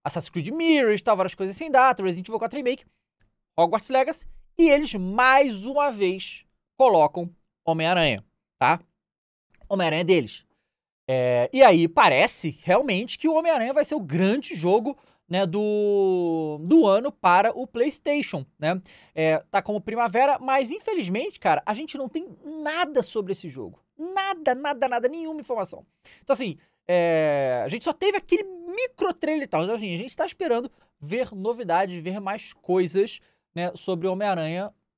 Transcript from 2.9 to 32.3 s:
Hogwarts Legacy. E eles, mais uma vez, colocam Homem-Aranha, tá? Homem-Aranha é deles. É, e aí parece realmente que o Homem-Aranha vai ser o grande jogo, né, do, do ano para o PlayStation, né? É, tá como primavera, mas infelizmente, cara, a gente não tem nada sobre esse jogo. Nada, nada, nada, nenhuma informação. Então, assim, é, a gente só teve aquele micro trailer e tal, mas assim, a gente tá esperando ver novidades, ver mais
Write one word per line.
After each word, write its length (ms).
Hogwarts 320
Legacy. 360
E 120
eles, 260
mais 720
uma 240
vez, 540
colocam 500
Homem-Aranha, 600
tá? 200
Homem-Aranha 340
é 20
deles. 420
É, 440
e 100
aí 260
parece 640
realmente 560
que 100
o 60
Homem-Aranha 380
vai 120
ser 120
o 40
grande 540
jogo, 420
né, 200
do, 1120
do 260
ano 240
para 480
o 80
PlayStation, 800
né? 220
É, 240
tá 120
como 180
primavera, 580
mas 320
infelizmente, 720
cara, 240
a 80
gente 240
não 140
tem 180
nada 400
sobre 300
esse 160
jogo. 340
Nada, 560
nada, 320
nada, 220
nenhuma 320
informação. 460
Então, 120
assim, 240
é, 800
a 40
gente 160
só 100
teve 240
aquele 260
micro 720
trailer 300
e 20
tal, 160
mas 80
assim, 240
a 20
gente 180
tá 120
esperando 440
ver 340
novidades, 680
ver 180
mais 320